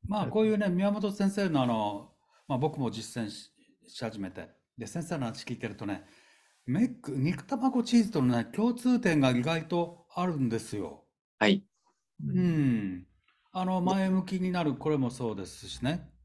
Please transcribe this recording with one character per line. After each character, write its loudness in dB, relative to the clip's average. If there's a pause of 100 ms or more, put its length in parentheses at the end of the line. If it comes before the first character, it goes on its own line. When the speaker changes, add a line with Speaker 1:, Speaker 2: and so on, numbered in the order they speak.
Speaker 1:
ま -2
あ、 -2
こ 2
う 6
い 2
う 0
ね、 0
宮 2
本 -2
先 0
生 0
の 2
あ 2
の、 -2 (320)
ま -2
あ、 0
僕 0
も -2
実 -8
践 -6
し、 -16 (380)
し -12
始 -8
め -6
て、 -14 (300)
で、 -10
先 -6
生 -6
の -2
話 -8
聞 -8
い -14
て -8
る -8
と -10
ね、 -8 (580)
メ 2
ッ -4
ク、 -10
肉 -2
卵 0
チ 2
ー 6
ズ -4
と 2
の 4
ね、 0
共 0
通 2
点 4
が 6
意 2
外 -2
と -2
あ 0
る 0
ん 2
で 0
す -8
よ。 -8 (360)
Speaker 2:
は 6
い。 4 (580)
Speaker 1:
う 0
ん。 2 (460)
あ -4
の、 0
前 2
向 2
き -4
に 0
な 0
る、 0
こ -2
れ 4
も 2
そ -4
う -6
で -8
す -16
し -10
ね。 -2 (160)